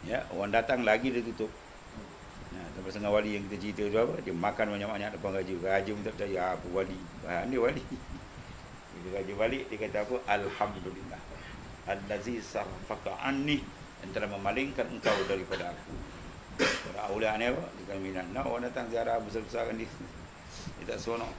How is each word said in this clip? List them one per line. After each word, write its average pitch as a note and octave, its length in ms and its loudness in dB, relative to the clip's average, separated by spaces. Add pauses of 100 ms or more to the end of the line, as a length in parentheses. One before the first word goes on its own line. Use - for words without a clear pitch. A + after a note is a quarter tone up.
Ya, A2+ 240 0
orang G2+ 240 0
datang A#2+ 320 6
lagi A#2 240 6
dia A#2+ 160 2
tutup. A2 240 0 (1040)
Nah, F2+ 240 -8
sampai F#2 160 -6
setengah G#2 160 2
wali G#2+ 240 6
yang G2+ 160 -2
kita G2+ 80 -2
cerita G#2 320 0
tu G#2 80 6
apa? - 240 4
Dia F#2+ 80 -4
makan G2+ 480 2
banyak-banyak G2+ 400 -2
depan G2 160 0
raja. F#2+ 240 0
Raja F#2+ 320 4
pun G#2 160 -2
tak G#2+ 80 -2
percaya, F#2 400 2
"Apa E2+ 160 -4
wali?" F#2 300 2 (260)
Ah, E2+ 240 0
dia C3 80 2
wali. A#2 240 4
<laughs> - 1120 -10
Bila F2 140 -8 (100)
raja F#2+ 240 -2
balik, B2+ 220 4 (100)
dia G#2 40 -6 (120)
kata G#2 160 0
apa? B2 100 0 (220)
"Alhamdulillah. G2 840 -2 (680)
Allazi G2+ 440 -2 (120)
sarfaka F#2+ 720 -4
anni." C#3 400 4 (480)
Yang - 40 -8 (120)
telah G2+ 80 0
memalingkan G#2 640 2
engkau G#2+ 320 4
daripada F#2 480 0
aku. - 240 -10 (640)
Para G#2 480 2
awliya G#2+ 320 4
ni A#2+ 80 6
apa? D#3 240 2
Dia - 160 -10
kata, G2 160 -2
"Minat." F#2 200 -2 (120)
Nah, C3+ 80 0
orang B2 240 0
datang A#2+ 240 -2
ziarah A#2 240 4
besar-besar A2 560 -2
kan A2+ 80 -2
dia. A2+ 80 -6 (880)
Dia F2 160 -4
tak A2 80 -2
seronok. A#2 360 -2